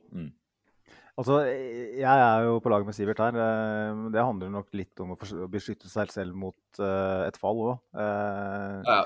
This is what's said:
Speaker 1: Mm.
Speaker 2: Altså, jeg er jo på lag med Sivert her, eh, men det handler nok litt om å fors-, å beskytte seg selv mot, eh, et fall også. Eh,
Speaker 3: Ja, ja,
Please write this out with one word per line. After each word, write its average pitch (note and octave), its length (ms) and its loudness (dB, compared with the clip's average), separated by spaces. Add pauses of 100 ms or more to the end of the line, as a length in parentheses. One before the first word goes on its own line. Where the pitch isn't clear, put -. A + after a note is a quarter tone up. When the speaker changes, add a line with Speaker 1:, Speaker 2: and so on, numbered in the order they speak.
(120)
Speaker 1:
Mm. D#2+ 200 -10 (840)
Speaker 2:
Altså, C3 180 2 (100)
jeg B2 580 -6
er B2 400 8
jo A#2 160 4
på A#2+ 120 0
lag G2+ 120 4
med G2+ 120 -6
Sivert G#2+ 240 0
her, A#2 180 2
eh, A2 560 0
men A2 180 -6
det A2 80 2
handler G#2 300 0
nok G2+ 240 -8
litt F#2+ 260 -8
om F2+ 140 -8
å F2+ 40 -10
fors-, G2+ 280 -10
å - 20 -8
beskytte G2 400 -8
seg G#2 240 -2
selv F#2 240 -6
mot, F#2+ 220 -8 (220)
eh, F#2+ 480 0
et - 100 -6
fall G#2 180 0
også. A#2+ 240 -2 (140)
Eh, G2+ 920 -4
Speaker 3:
Ja, A2+ 140 4
ja, F#2+ 80 2